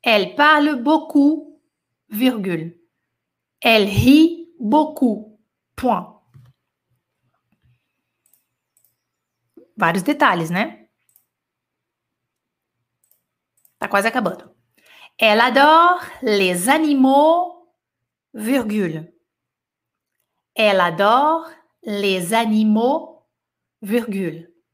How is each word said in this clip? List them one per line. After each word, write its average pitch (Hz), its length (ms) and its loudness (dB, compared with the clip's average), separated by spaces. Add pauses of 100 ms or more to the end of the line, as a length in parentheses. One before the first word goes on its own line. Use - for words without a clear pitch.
Elle 208 340 -2
parle 294 460 2
beaucoup, 302 760 0 (500)
virgule. 196 680 -4 (840)
Elle 226 220 2
rit 254 680 2 (100)
beaucoup. 240 680 -2 (500)
Point. 214 400 -4 (3500)
Vários 180 260 -2
detalhes, 226 460 -2
né? 202 400 -8 (3000)
Tá 202 100 -8
quase 202 220 -2
acabando. - 440 -6 (640)
Elle 220 220 2
adore 302 680 4 (160)
les 190 460 -2
animaux, 302 1040 0 (600)
virgule. 214 800 -4 (1400)
Elle 202 280 2
adore 240 680 0 (340)
les 196 500 -4
animaux, 220 920 -2 (560)
virgule. 196 720 -6 (200)